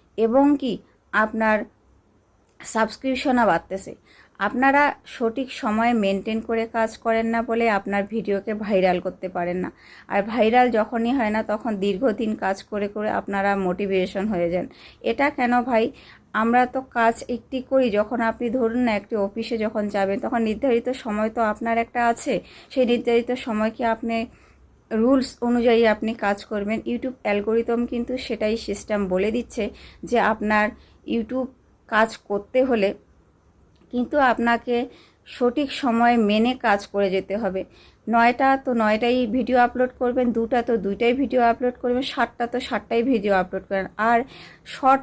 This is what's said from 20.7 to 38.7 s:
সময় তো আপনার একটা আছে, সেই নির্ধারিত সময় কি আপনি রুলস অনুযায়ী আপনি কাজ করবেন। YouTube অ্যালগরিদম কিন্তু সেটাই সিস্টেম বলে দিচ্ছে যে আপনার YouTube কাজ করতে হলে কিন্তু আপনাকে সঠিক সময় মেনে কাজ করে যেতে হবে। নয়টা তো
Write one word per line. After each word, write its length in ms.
সময় 320
তো 40
আপনার 320
একটা 160
আছে, 240
সেই 200
নির্ধারিত 380
সময় 300
কি 60
আপনি 220
রুলস 400
অনুযায়ী 340
আপনি 180
কাজ 140
করবেন। 280
YouTube 340
অ্যালগরিদম 560
কিন্তু 200
সেটাই 300
সিস্টেম 340
বলে 240
দিচ্ছে 280
যে 80
আপনার 340
YouTube 360
কাজ 220
করতে 320
হলে 200
কিন্তু 240
আপনাকে 440
সঠিক 400
সময় 320
মেনে 240
কাজ 160
করে 220
যেতে 280
হবে। 180
নয়টা 420
তো 60